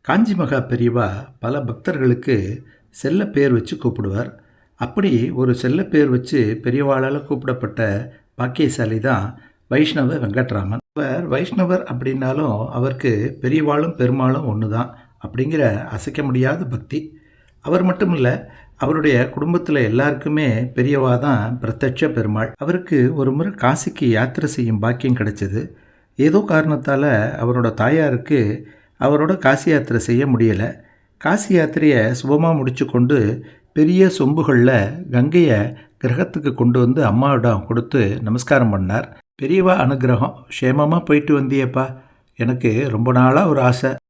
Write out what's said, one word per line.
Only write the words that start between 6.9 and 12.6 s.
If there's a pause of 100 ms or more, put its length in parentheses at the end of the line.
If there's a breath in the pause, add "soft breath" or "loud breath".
கூப்பிடப்பட்ட (260 loud breath)
பாக்கியசாலி
தான் (280 loud breath)
வைஷ்ணவ
வெங்கட்ராமன். (160)
அவர்
வைஷ்ணவர்
அப்படின்னாலும்